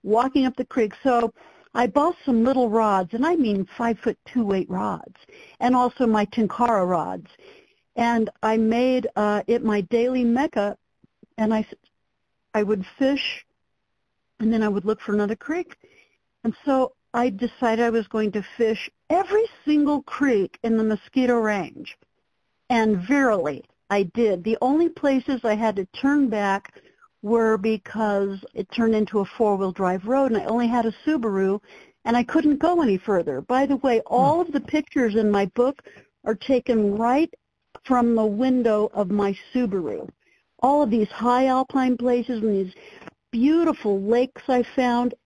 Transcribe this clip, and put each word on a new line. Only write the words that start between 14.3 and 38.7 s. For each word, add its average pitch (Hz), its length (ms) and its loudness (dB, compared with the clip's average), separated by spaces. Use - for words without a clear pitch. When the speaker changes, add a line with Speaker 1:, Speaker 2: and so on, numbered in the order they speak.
Speaker 1:
and 220 120 0
then 220 100 0
I 214 60 0
would 196 160 -4
look 214 160 -2
for 208 140 -4
another 208 220 -2
creek. 339 400 -8
And 226 100 -2
so 262 280 0
I 247 160 0
decided 226 540 -2
I 233 60 2
was 220 180 -2
going 214 240 -2
to 208 100 -4
fish 220 480 -4
every 392 380 2
single 294 380 2
creek 233 600 0
in 226 120 2
the 220 80 0
Mosquito 240 540 0
Range. 208 580 -4
And 220 300 2
verily, 202 680 0
I 202 140 2
did. 190 400 0
The 220 180 -2
only 302 280 2
places 269 560 -2
I 220 100 2
had 214 220 -2
to 190 100 -4
turn 277 420 0
back 202 540 -4
were 220 360 2
because 202 880 -2
it 190 180 -8
turned 226 240 2
into 214 240 0
a 196 40 -2
four-wheel 196 480 -2
drive 185 340 -2
road, 262 260 0
and 208 100 0
I - 40 -8
only 240 200 0
had 233 200 0
a 220 80 -4
Subaru, 208 560 -2
and 233 120 0
I 240 80 2
couldn't 294 320 0
go 339 260 2
any 208 140 2
further. 170 460 -2
By 262 240 0
the 277 100 0
way, 240 240 0
Speaker 2:
Hmm. - 60 -10
Speaker 1:
all 277 340 2
of 339 100 -4
the 285 100 -2
pictures 262 540 -2
in 214 160 2
my 202 160 2
book 247 380 -2
are 220 100 -2
taken 220 600 0
right 247 360 0
from 240 320 2
the 220 100 2
window 220 640 0